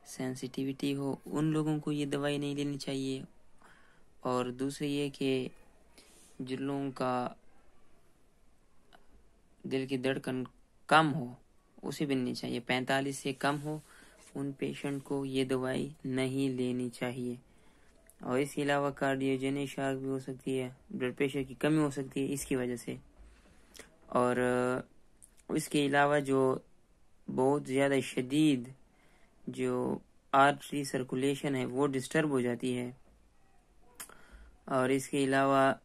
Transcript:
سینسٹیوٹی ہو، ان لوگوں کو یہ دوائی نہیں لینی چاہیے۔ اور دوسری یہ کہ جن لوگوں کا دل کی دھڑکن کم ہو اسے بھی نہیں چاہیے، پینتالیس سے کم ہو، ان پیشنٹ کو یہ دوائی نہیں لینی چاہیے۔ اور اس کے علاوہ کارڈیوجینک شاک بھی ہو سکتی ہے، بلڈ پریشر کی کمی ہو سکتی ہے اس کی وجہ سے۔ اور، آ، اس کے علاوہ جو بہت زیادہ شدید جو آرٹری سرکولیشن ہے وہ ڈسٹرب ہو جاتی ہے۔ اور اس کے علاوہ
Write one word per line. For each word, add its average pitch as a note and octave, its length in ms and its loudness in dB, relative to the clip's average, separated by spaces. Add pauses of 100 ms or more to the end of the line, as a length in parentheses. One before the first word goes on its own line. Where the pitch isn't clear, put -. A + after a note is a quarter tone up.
سینسٹیوٹی C3+ 880 -4
ہو، C#3 200 -2 (100)
ان D3 200 0
لوگوں D#3 340 2
کو D3+ 120 -4
یہ D3 140 0
دوائی C#3+ 320 0
نہیں C#3+ 180 -2
لینی C#3+ 220 -2
چاہیے۔ C3+ 440 -4 (960)
اور B2 260 2
دوسری C#3 460 -4
یہ C#3+ 180 0
کہ C3 380 0 (920)
جن C3 220 -4
لوگوں C#3 300 -2
کا B2+ 380 -2 (2250)
دل C3 260 -2
کی C3+ 80 -2
دھڑکن B2+ 460 -2 (440)
کم D#3 260 8
ہو B2 200 -4 (480)
اسے C#3+ 240 -4
بھی C#3 100 2
نہیں B2 180 0
چاہیے، B2 260 -4
پینتالیس C3+ 580 0
سے C#3 160 -4
کم C#3+ 300 0
ہو، D3+ 160 -6 (560)
ان C#3 160 -4
پیشنٹ C#3 520 -6
کو C#3 220 -4
یہ C3+ 180 0
دوائی C3 460 0 (160)
نہیں C3 440 0
لینی B2 400 -2
چاہیے۔ B2 460 -6 (840)
اور B2 200 0
اس C#3 140 -2
کے D3 80 -4
علاوہ C#3+ 280 2
کارڈیوجینک C3+ 800 0
شاک C3+ 280 -2
بھی C3+ 100 -6
ہو C3+ 120 -2
سکتی C3 400 -4
ہے، B2+ 100 -4 (200)
بلڈ B2+ 280 -4
پریشر C#3 260 0
کی C3+ 100 -10
کمی D3+ 240 2
ہو D3+ 120 2
سکتی C3+ 380 -4
ہے C#3 60 -2
اس C3+ 120 -6
کی C#3 100 -2
وجہ B2 200 -2
سے۔ B2+ 200 -8 (1120)
اور، B2 320 4
آ، B2 420 2 (680)
اس D#3 200 -2
کے D3 160 2
علاوہ C#3+ 340 4
جو C3+ 380 2 (800)
بہت C#3 320 2
زیادہ C#3 260 2 (100)
شدید C3 680 2 (760)
جو B2+ 500 -2 (340)
آرٹری C#3 520 4
سرکولیشن C3+ 720 -2
ہے B2+ 100 0
وہ B2+ 220 0
ڈسٹرب C#3+ 420 0
ہو C3+ 120 2
جاتی B2 360 -2
ہے۔ B2 140 -6 (1700)
اور B2+ 240 2
اس C3+ 200 2
کے C#3 140 2
علاوہ C3+ 500 6 (120)